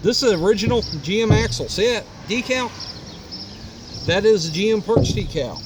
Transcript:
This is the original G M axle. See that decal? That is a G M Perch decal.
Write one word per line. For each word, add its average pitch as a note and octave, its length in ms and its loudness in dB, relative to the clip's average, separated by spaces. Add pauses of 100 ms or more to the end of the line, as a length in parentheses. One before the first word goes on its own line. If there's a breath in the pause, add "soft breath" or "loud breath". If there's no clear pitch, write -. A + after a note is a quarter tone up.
This A#3+ 200 2
is C4 100 4
the G3 60 4
original F#3 460 2 (180)
G F3+ 200 0
M A3 100 4
axle. D#3 360 2
See G3+ 240 2
that A3+ 140 -2 (220)
decal? B3 440 -2 (1300)
That F3+ 200 2
is G#3 240 6
a - 20 -6
G F#3+ 200 0
M G#3+ 100 2
Perch - 320 2
decal. C#3 520 -4